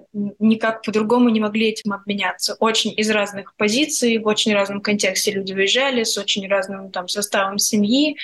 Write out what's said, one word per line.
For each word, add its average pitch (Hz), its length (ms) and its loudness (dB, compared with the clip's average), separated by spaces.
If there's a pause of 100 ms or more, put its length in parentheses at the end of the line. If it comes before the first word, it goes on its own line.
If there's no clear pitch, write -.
(140)
н-, 202 260 -6
никак 220 420 2
по-другому 220 460 2
не 220 140 2
могли 214 260 0
этим 214 240 -4
обменяться. 196 680 -4
Очень 220 360 0
из 214 140 -2
разных 202 480 -2
позиций, 233 600 0
в 214 100 -2
очень 214 260 2
разном 202 280 0
контексте 208 500 0
люди 196 200 -4
выезжали, 226 540 2
с - 120 -2
очень 196 300 -4
разным 190 420 -4
там 180 200 -8
составом 202 500 -2
семьи, 247 640 2